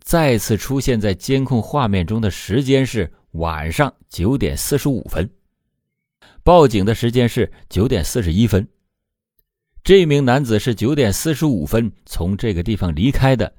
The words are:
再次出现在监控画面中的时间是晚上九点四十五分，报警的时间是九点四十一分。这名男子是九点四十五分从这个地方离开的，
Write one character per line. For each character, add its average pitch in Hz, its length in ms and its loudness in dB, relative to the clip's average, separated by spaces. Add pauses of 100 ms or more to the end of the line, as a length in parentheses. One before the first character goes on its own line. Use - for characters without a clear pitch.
再 147 380 2
次 107 180 -2
出 135 240 -4
现 123 180 -2
在 101 140 0
监 135 320 -2
控 123 160 0
画 131 280 -2
面 92 180 0
中 110 140 -4
的 107 100 -2
时 - 320 -2
间 131 240 2
是 104 260 -4 (200)
晚 80 380 -6
上 135 220 -2 (160)
九 113 300 -2
点 71 180 -2
四 - 220 -2
十 147 100 -4
五 123 220 -2
分， 85 180 -2 (1120)
报 165 240 6
警 110 180 0
的 110 100 0
时 117 160 -2
间 120 180 2
是 110 240 -2 (160)
九 101 180 0
点 98 160 0
四 117 200 -2
十 85 100 -2
一 113 140 2
分。 101 200 0 (1200)
这 185 220 6
名 143 180 2
男 127 180 4
子 110 160 0
是 117 160 0
九 123 200 0
点 120 180 2
四 160 220 -2
十 156 100 -2
五 104 220 0
分 113 260 0 (140)
从 90 280 -4
这 107 200 -2
个 85 80 -2
地 107 140 -2
方 87 180 -4
离 98 160 2
开 131 240 2
的， 110 240 -2